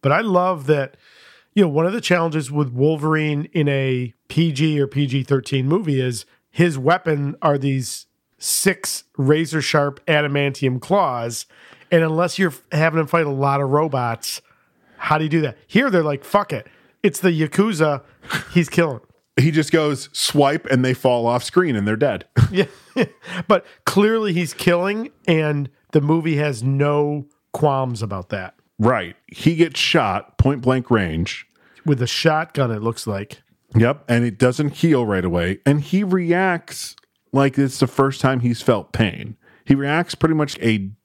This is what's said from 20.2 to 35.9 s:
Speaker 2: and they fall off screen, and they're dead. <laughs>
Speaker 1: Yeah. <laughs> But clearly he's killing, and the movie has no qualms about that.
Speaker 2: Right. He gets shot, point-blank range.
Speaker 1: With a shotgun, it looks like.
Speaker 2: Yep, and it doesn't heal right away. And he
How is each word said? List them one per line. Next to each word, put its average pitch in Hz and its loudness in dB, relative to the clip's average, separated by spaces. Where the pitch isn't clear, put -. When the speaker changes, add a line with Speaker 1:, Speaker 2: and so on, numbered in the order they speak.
Speaker 2:
and 127 2
they 127 0
fall 120 0
off 120 0
screen, 170 0
and 101 -2
they're 107 0
dead. 113 -2
<laughs> - 4
Speaker 1:
Yeah. 190 2
<laughs> 254 0
But 185 2
clearly 208 2
he's 170 -2
killing, 196 -2
and 151 0
the 151 4
movie 160 0
has 143 -2
no 147 0
qualms 131 0
about 98 -8
that. 95 -8
Speaker 2:
Right. 107 0
He - 0
gets 160 0
shot, 107 0
point-blank 127 0
range. 87 -2
Speaker 1:
With 139 0
a 120 -2
shotgun, 156 -2
it 107 -4
looks 113 -4
like. 104 -8
Speaker 2:
Yep, 120 4
and 120 2
it 110 -6
doesn't 139 2
heal 139 2
right 98 0
away. 87 -2
And 143 4
he 185 -2